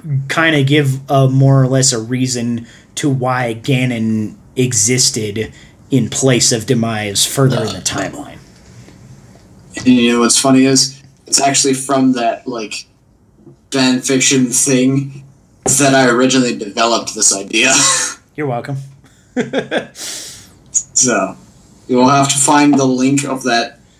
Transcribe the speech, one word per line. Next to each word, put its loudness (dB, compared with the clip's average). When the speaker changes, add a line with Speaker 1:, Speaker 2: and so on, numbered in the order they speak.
Speaker 1:
kinda 0
give 2
a 4
more 4
or 4
less 2
a -2
reason -4
to -2
why -2
Ganon -2
existed -2
in 2
place 2
of -4
Demise -2
further 0
in -6
the -12
timeline. -8
Speaker 2:
And -4
you 4
know 2
what's 2
funny 4
is, 0
it's 0
actually 0
from 0
that, -4
like, -10
fan 2
fiction 2
thing 0
that 4
I 4
originally 2
developed -2
this 0
idea. 0
<laughs> -14
Speaker 1:
You're -6
welcome. -6
<laughs> -4
Speaker 2:
So, -2
you 2
will 6
have 4
to 0
find 4
the 2
link 0
of -6
that, -2